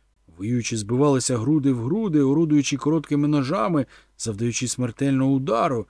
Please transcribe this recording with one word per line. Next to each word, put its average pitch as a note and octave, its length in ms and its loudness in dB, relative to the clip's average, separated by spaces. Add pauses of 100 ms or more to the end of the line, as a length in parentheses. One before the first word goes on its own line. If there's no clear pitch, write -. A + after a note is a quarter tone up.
(380)
Воюючи, A#2 380 -2
збивалися B2 640 0
груди C#3 340 2
в A#2 120 -2
груди, E3 380 0
орудуючи D3 540 2
короткими D3 520 0
ножами, C#3+ 580 0 (320)
завдаючи A#2 500 -4
смертельного C3+ 640 0
удару, C3+ 580 0